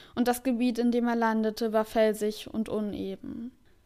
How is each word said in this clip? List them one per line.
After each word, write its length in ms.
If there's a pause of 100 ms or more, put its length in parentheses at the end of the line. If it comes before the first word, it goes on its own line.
(140)
und 140
das 160
Gebiet, 340
in 140
dem 160
er 80
landete, 580
war 120
felsig 640
und 220
uneben. 840 (340)